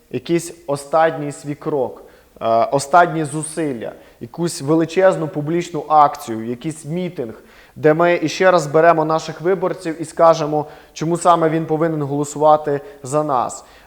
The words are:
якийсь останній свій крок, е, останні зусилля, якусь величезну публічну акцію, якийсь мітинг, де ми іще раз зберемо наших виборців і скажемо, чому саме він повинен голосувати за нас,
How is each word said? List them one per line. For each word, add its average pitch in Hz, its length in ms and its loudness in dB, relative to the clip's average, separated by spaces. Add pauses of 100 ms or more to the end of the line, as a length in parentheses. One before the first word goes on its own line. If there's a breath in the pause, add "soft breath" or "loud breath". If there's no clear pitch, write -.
(100)
якийсь - 440 -4 (120)
останній 147 680 -2
свій 143 220 -12
крок, 135 480 -4 (380 soft breath)
е, 113 60 -6 (180)
останні 160 600 2
зусилля, 143 680 -8 (280 soft breath)
якусь 160 420 -6
величезну 160 680 2
публічну 156 600 -6
акцію, 143 580 2
якийсь 131 380 -8
мітинг, 156 500 -6 (420 soft breath)
де 151 180 4
ми 170 280 2
іще 185 280 2
раз 175 120 4
зберемо 160 420 4
наших 156 360 -4
виборців 165 600 -4
і - 20 -6
скажемо, 151 600 2 (260 loud breath)
чому 165 240 -2
саме 165 320 2
він 160 180 -2
повинен 156 360 -2
голосувати 147 800 0 (220 loud breath)
за 147 220 -2
нас, 127 400 -2 (220 soft breath)